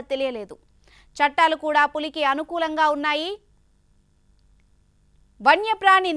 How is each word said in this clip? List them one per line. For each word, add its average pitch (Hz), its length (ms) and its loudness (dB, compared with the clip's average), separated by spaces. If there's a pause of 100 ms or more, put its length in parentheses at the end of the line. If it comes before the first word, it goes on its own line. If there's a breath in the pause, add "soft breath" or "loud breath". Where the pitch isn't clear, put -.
(120)
తెలియలేదు. 247 460 -6 (580 soft breath)
చట్టాలు 311 480 2
కూడా 294 200 4 (100)
పులికి 302 280 -6 (120)
అనుకూలంగా 311 640 -2
ఉన్నాయి. 302 360 -4 (2000)
వన్యప్రాణి 381 760 2